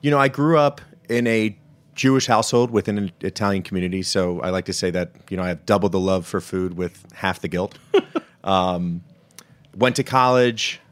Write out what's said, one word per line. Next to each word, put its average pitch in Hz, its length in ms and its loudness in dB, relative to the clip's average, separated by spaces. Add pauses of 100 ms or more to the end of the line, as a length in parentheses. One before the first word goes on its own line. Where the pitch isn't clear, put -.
you 147 100 2
know, 147 80 4
I 139 80 4
grew 147 280 2
up 143 260 2 (280)
in 120 160 0
a 110 320 0 (380)
Jewish 131 320 2
household 120 420 4
within 104 300 0
an 98 120 -6 (100)
Italian 98 420 -2
community, 92 400 -4
so 90 380 -2
I 90 100 -4
like 92 140 -2
to 95 80 -6
say 90 180 -2
that, 87 240 -4 (160)
you 95 60 -6
know, 92 40 -4
I 90 60 -4
have 87 180 -6
double 101 240 2
the 95 100 0
love 92 280 0
for 98 120 -4
food 92 380 -6
with - 340 -10
half - 300 -4
the - 60 -6
guilt. 92 280 -4 (160)
<laughs> - 520 -4
Um, 90 600 0 (720)
went 123 200 2
to 139 80 -2
college 127 760 2 (120)